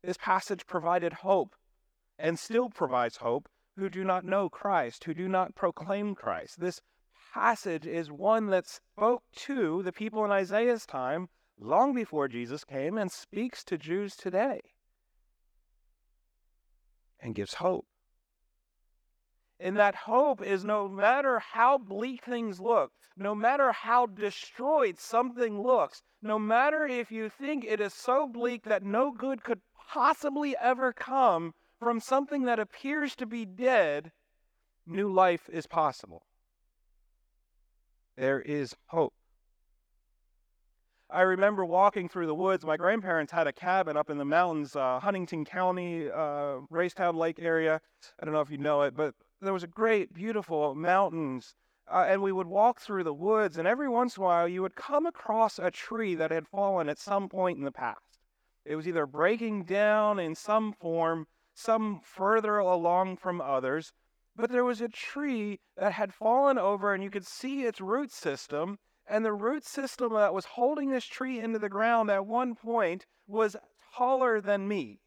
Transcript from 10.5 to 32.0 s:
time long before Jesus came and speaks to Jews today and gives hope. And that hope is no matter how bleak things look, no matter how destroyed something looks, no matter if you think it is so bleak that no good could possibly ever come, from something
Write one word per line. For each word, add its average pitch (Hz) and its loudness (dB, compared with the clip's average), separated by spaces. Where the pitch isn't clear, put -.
time 147 -4
long 196 4
before 160 -2
Jesus 120 -8
came 143 -4
and 196 -2
speaks - -8
to 170 -6
Jews 180 -6
today 208 -2
and 113 -10
gives 104 -6
hope. - -2
And 190 -4
that 202 4
hope 247 2
is 196 -2
no 208 -2
matter 233 2
how 240 2
bleak 233 -6
things 233 -6
look, 190 2
no 202 -4
matter 247 4
how 240 2
destroyed 214 0
something 233 -2
looks, 233 2
no 214 -2
matter 262 2
if 247 -4
you 220 -6
think 277 -6
it 214 -2
is 202 -2
so 269 0
bleak 240 -4
that 202 0
no 233 0
good 254 -6
could 220 -4
possibly 285 0
ever 254 2
come, 214 2
from 233 0
something 269 0